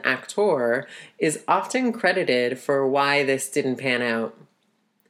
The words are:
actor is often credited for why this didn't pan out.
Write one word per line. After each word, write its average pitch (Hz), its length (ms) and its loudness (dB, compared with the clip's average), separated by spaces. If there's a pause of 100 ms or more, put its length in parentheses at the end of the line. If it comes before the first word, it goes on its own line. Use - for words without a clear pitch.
actor 131 840 0 (320)
is - 300 0
often 226 440 0
credited 131 640 0
for 139 300 0
why 139 380 2
this 131 260 0
didn't 135 260 -2
pan 127 240 0
out. 113 380 -2 (720)